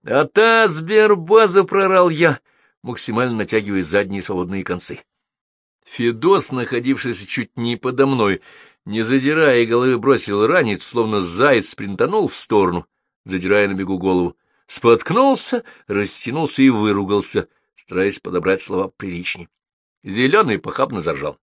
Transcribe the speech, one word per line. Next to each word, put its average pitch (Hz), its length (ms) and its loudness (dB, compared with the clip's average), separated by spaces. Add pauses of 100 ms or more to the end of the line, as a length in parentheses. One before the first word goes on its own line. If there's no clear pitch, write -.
«А 135 220 0
та 226 420 2
сбербаза!» — 190 960 4
прорал 190 440 2
я, 156 300 2 (420)
максимально 120 540 -4
натягивая 101 480 -2
задние 95 400 -2
свободные 92 400 -6
концы. - 380 -8 (840)
Федос, 123 640 0
находившийся 120 760 -4
чуть - 300 -8
не 120 180 -4
подо 127 320 0
мной, 107 340 2 (440)
не 110 160 -4
задирая 135 640 2
головы, 120 320 2
бросил 107 500 2
ранец, 131 360 0
словно 110 380 -2
заяц 104 480 0
спринтанул 127 580 -2
в - 80 -8
сторону, 92 520 0 (380)
задирая 95 420 0
на 98 60 -4
бегу 95 240 -4
голову. 90 400 0 (300)
Споткнулся, 233 960 0 (240)
растянулся 120 720 -4
и 135 80 8
выругался, 101 800 0 (260)
стараясь 95 440 -4
подобрать 92 420 -2
слова 95 260 -4
приличней. 87 640 -10 (540)
Зелёный 127 560 0
похабно - 420 -6
заржал. 73 440 -6